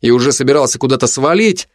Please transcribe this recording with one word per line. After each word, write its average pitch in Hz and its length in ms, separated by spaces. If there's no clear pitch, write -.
и 127 100
уже 123 200
собирался 139 460
куда-то 131 300
свалить, 180 680